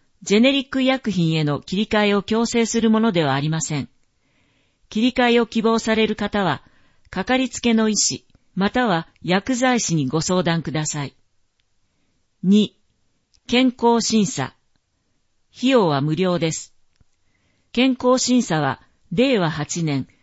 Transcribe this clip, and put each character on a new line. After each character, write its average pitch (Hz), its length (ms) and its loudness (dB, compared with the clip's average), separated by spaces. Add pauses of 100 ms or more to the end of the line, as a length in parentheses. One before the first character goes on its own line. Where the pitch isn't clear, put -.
(240)
ジ 196 140 2
ェ - 40 6
ネ 262 100 6
リ 269 120 -2
ッ - 60 -16
ク 269 120 -2
医 254 60 2
薬 262 240 -2
品 165 220 0
へ 160 100 0
の 147 180 -2
切 - 140 -10
り 214 100 0
替 208 220 0
え 202 80 2
を 196 80 0
強 220 240 -2
制 233 180 0
す 226 160 -2
る 226 80 2
も 220 100 4
の 226 120 2
で 170 120 2
は 135 120 0
あ 143 40 -2
り 151 100 -2
ま 160 120 -2
せ 151 180 -6
ん。 123 100 -8 (1000)
切 208 120 -2
り 247 100 2
替 240 220 2
え 233 60 4
を 233 60 2
希 226 160 -4
望 226 160 2
さ 220 160 -2
れ 220 140 2
る 214 80 -4
方 202 280 -4
は、 151 200 -4 (480)
か 185 140 -6
か 254 120 0
り 262 120 -2
つ - 100 -12
け 233 140 2
の 220 160 2
医 208 80 -2
師、 - 280 -4 (300)
ま 196 160 -2
た 254 160 0
は 170 200 -2 (140)
薬 196 340 -2
剤 247 240 0
師 - 140 -2
に 147 140 0
ご 156 140 -2
相 180 200 0
談 165 220 -2
く 156 80 -8
だ 156 140 -4
さ 147 200 -6
い。 - 100 -16 (1300)
二、 196 360 2 (680)
健 247 320 2
康 233 240 2
診 220 240 0
査。 - 300 -8 (1000)
費 247 120 0
用 233 180 4
は 143 120 0
無 151 160 -2
料 180 240 -2
で 165 120 -2
す。 - 220 -12 (1000)
健 254 300 2
康 247 220 2
診 240 200 2
査 156 180 -2
は、 135 200 -4 (300)
令 240 280 2
和 170 100 0
八 160 340 -6
年 139 240 -2 (160)